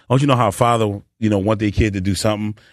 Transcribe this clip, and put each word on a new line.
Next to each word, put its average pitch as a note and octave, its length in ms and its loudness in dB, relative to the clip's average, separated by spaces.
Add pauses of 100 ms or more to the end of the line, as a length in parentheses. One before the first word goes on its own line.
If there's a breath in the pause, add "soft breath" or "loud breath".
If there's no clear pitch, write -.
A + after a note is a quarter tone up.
don't C3+ 120 2
you C#3+ 60 2
know C3 80 4
how A#2 140 2
a - 20 -2
father, A2+ 500 0 (180)
you A2 100 0
know, G#2 100 2
want G#2 200 0
their G#2+ 120 -2
kid G#2+ 220 0
to G2 80 -4
do G2 140 -2
something, G#2+ 400 -4 (180 soft breath)